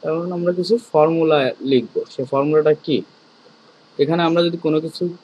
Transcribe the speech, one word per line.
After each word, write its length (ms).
এখন 200
আমরা 220
কিছু 160
formula 480
লিখব। 240
সে 80
ফর্মুলাটা 420
কি? 120
এখানে 300
আমরা 200
যদি 100
কোনো 180
কিছু 180